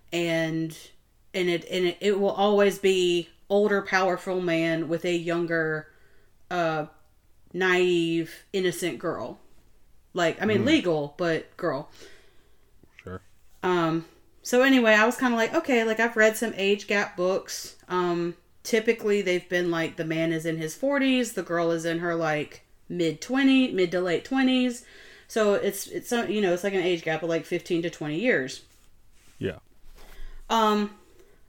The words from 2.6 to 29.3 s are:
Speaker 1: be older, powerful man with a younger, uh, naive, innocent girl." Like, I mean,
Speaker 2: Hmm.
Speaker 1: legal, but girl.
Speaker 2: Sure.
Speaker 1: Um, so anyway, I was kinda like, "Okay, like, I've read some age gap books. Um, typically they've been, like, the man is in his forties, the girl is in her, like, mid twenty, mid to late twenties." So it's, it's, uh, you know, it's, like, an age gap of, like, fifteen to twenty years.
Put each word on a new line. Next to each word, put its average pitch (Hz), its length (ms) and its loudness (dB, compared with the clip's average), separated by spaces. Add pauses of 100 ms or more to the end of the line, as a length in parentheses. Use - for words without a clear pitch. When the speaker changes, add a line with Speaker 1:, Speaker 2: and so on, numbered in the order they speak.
Speaker 1:
be 180 500 2 (220)
older, 202 320 4
powerful 185 580 0
man 165 480 0
with 165 160 -2
a 175 100 0
younger, 165 760 -2 (600)
uh, 160 360 -2 (680)
naive, 175 1000 0
innocent 180 440 -2
girl." 147 420 -8 (720)
Like, 165 280 0
I 196 40 0
mean, 208 140 2
Speaker 2:
Hmm. 208 60 0
Speaker 1:
legal, 175 520 0
but 165 400 -4
girl. 151 320 -6 (1120)
Speaker 2:
Sure. 92 160 -12 (420)
Speaker 1:
Um, 165 440 0 (360)
so 247 200 2
anyway, 262 320 6
I 214 100 6
was 240 120 2
kinda 247 200 0
like, 226 180 0
"Okay, 269 300 2
like, 220 160 0
I've 233 160 0
read 214 200 4
some 220 200 -4
age 202 320 0
gap 202 280 -2
books. - 600 -4 (120)
Um, 175 460 -2 (300)
typically 220 580 0
they've 180 260 -2
been, 180 220 0
like, 165 260 -2
the 160 100 -6
man 165 260 0
is 160 140 -4
in 160 100 -2
his 160 180 -6
forties, 262 600 0
the 190 80 -4
girl 170 280 -2
is 165 140 -2
in 165 160 -2
her, 170 160 -2
like, 156 460 -4 (260)
mid 165 320 -2
twenty, 262 500 4
mid 180 220 0
to 180 80 0
late 180 240 0
twenties." 254 600 0 (440)
So 208 260 2
it's, 196 320 -2
it's, - 240 -8
uh, 233 180 0
you 208 120 -2
know, 180 140 2
it's, 180 100 -2
like, 196 100 -2
an 190 80 0
age 170 200 0
gap 156 200 -4
of, 170 60 -4
like, 165 160 -2
fifteen 170 380 -2
to 170 80 -4
twenty 156 280 -6
years. 180 440 0 (760)